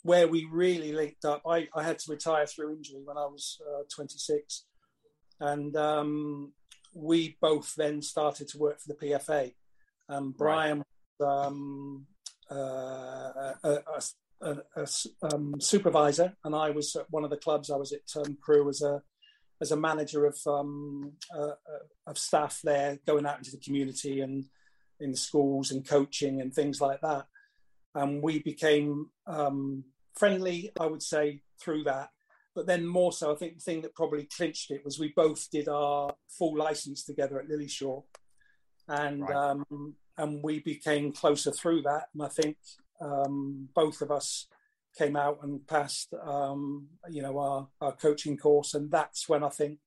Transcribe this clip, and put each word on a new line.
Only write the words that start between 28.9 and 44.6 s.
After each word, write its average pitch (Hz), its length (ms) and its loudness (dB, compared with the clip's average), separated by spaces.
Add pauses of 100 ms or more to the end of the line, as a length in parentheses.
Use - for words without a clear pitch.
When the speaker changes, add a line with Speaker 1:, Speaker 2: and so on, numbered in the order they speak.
Speaker 1:
um, 139 580 -2 (300)
friendly, 185 640 2
I 160 80 2
would 160 160 -4
say, 147 380 0 (200)
through 156 240 -2
that. 139 240 -2 (440)
But 170 140 -6
then 175 180 4
more 175 280 4
so, 151 180 0
I 147 40 0
think 170 200 -6
the - 60 -20
thing 165 220 -2
that 160 120 -10
probably 147 400 -2
clinched 156 360 -4
it 139 120 -6
was 139 160 -6
we 151 160 -2
both 156 360 4
did 151 160 -2
our 143 460 0 (140)
full 156 300 -2
license 151 460 -2
together 139 360 -2
at 147 80 -8
Lilleshall. 143 560 -4 (840)
And, 143 340 -2
Speaker 2:
Right. 143 140 -2
Speaker 1:
um, 143 600 -2 (220)
and 147 260 -4
we 156 160 -2
became 147 520 0
closer 147 400 2
through 165 320 2
that. 143 300 0
And 151 100 -6
I 139 40 -2
think, 151 300 0 (420)
um, 139 760 -2
both 156 280 2
of 143 100 0
us - 360 -4 (500)